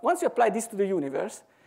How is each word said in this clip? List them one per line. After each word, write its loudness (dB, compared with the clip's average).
once 0
you 4
apply 4
this -2
to -12
the 2
universe, -4